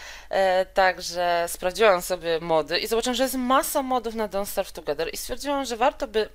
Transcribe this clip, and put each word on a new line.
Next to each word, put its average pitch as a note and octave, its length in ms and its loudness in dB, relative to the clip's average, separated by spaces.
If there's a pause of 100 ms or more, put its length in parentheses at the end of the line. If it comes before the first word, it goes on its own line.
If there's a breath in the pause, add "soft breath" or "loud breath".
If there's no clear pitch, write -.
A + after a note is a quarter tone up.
(300 loud breath)
e, F#3+ 360 2
także F3 840 2
sprawdziłam F#3 540 4
sobie E3 380 -2
mody D#3+ 380 2
i - 80 -2
zobaczyłam, A#3 280 0
że A#3 80 0
jest B3+ 120 0
masa C4 480 2
modów B3+ 320 -2
na A3 140 -2
Don't G3 180 -4
Starve - 260 -4
Together D#3+ 420 -4
i - 20 -8
stwierdziłam, C#4 480 -4
że A#3+ 120 -6
warto C#4 320 0
by G#3+ 260 0